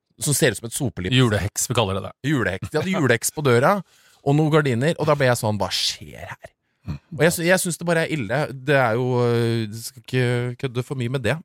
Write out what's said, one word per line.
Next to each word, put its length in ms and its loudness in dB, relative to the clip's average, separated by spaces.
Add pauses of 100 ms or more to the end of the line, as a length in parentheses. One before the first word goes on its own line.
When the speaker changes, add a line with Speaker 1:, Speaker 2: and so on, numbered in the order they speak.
(180)
Speaker 1:
som 160 -2
ser 180 4
ut 60 -4
som 80 -12
et 60 -10
sopelipp. 400 -4
Speaker 2:
Juleheks, 560 2
vi 60 -2
kaller 260 0
det 60 -10
det. 60 -14 (180)
Speaker 1:
Juleheks. 400 -2
De 100 -2
hadde 140 -2
juleheks 400 0
på 100 -6
døra, 300 4 (500)
og 120 2
noen 160 2
gardiner, 460 2
og 80 -2
da 100 4
ble 100 2
jeg 100 4
sånn, 220 -2
«Hva 100 -2
skjer 600 -6
her?» 200 -18 (360)
Speaker 2:
Mm. 120 -8 (160)
Speaker 1:
Og 80 -4
jeg 100 4
sy-, 140 -4
jeg 140 4
synes 180 -4
det 80 -8
bare 200 2
er 80 -4
ille. 240 -2 (140)
Det 220 0
er 200 4
jo, 120 0 (160)
øh, 440 2
det 160 -12
skal 200 -16
ikke 560 -2
kødde 260 -4
for 120 -10
mye 140 -4
med 120 -4
det, 220 0